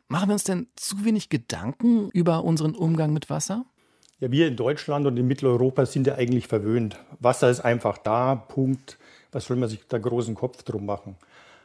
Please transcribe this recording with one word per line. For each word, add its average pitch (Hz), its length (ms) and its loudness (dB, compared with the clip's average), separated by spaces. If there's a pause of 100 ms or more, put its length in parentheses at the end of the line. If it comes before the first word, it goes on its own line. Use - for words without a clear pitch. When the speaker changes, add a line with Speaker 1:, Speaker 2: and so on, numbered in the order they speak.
Speaker 1:
Machen 180 220 0
wir 208 40 2
uns 208 100 0
denn 180 320 -4
zu 202 300 -6
wenig 214 240 0
Gedanken 160 800 0
über 170 340 2
unseren 160 300 0
Umgang 160 400 0
mit 156 160 -4
Wasser? 190 360 -4 (540)
Speaker 2:
Ja, 127 120 -4
wir 160 160 4
in 127 80 -2
Deutschland 143 500 0
und 131 100 2
in 123 120 2
Mitteleuropa 131 580 2
sind 135 220 0
ja 135 80 2
eigentlich 123 320 0
verwöhnt. 110 500 0 (220)
Wasser 123 320 4
ist 120 80 0
einfach 117 400 0
da, 120 340 0
Punkt. 131 640 -4 (340)
Was 123 140 -8
soll 123 120 -2
man 123 120 0
sich 107 180 -10
da 120 120 -2
großen 117 340 -2
Kopf - 300 -8
drum 104 240 -6
machen? 98 300 -8 (480)